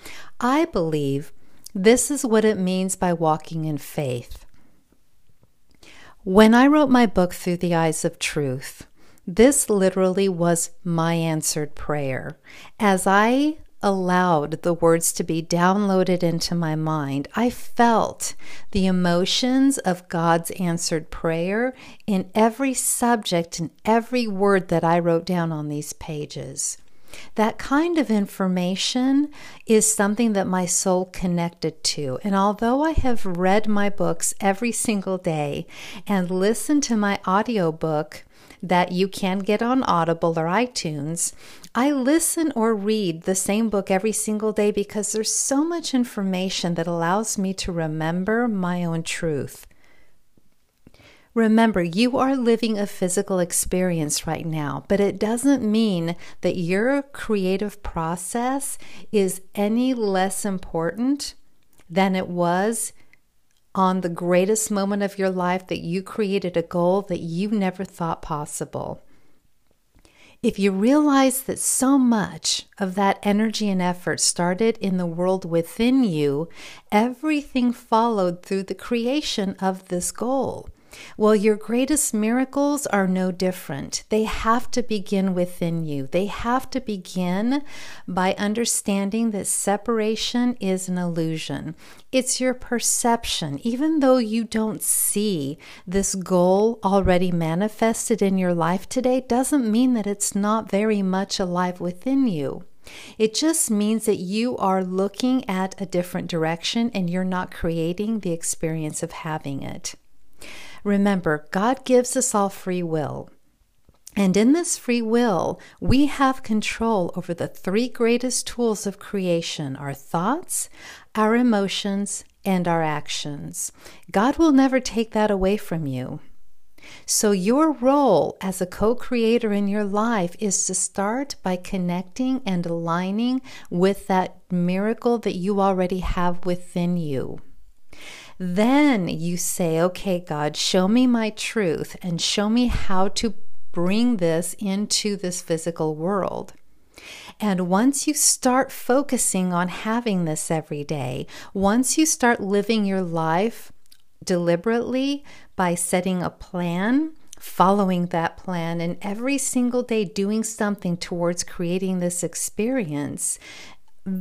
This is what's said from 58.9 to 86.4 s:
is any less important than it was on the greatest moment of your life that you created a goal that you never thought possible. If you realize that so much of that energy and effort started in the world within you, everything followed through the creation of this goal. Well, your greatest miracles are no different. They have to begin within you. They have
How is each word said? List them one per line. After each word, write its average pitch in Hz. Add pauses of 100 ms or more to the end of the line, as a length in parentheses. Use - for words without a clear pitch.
is 190 (140)
any 233
less 190
important 202 (540)
than 185
it 185
was 180 (800)
on 185
the 175
greatest 180
moment 202
of 196
your 190
life 185
that -
you 170
created 190
a 170
goal 180
that 180
you 170
never 190
thought 165
possible. - (1400)
If 220
you 196
realize 269
that -
so 269
much 226 (120)
of 185
that 196
energy 214
and 185
effort 180
started 185
in 185
the 180
world 180
within 226
you, 151 (420)
everything 247
followed 214
through 196
the 190
creation 233
of 190
this 180
goal. - (500)
Well, 214
your 214
greatest 254
miracles 262
are 196
no 185
different. 180
They 220
have 226
to 247
begin 196
within 170
you. 139
They 185
have 254